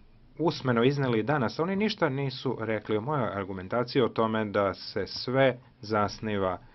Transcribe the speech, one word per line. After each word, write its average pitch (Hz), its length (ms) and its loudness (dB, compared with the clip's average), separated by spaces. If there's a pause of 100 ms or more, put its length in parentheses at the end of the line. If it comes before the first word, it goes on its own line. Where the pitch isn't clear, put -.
(380)
usmeno 127 460 2
izneli 131 380 2
danas. 117 360 0
Oni 180 180 0
ništa 202 320 0
nisu 135 520 -2
rekli 107 360 -2
o 104 60 -2
mojoj 131 280 -2
argumentaciji 98 720 -2
o 110 80 4
tome 113 340 2
da 101 300 2
se - 320 -6
sve 127 520 2 (220)
zasniva 104 800 0 (160)